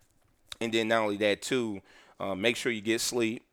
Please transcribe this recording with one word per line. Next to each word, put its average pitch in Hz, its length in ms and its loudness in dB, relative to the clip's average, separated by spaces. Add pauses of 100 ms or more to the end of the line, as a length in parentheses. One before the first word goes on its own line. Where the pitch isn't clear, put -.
(600)
And 113 140 -2
then 113 140 2
not 113 160 4
only 104 140 0
that, 101 260 2
too, 110 380 -2 (380)
uh, 98 140 -4
make 110 240 2
sure 131 140 -2
you 110 100 -6
get 113 200 0
sleep. 117 520 -2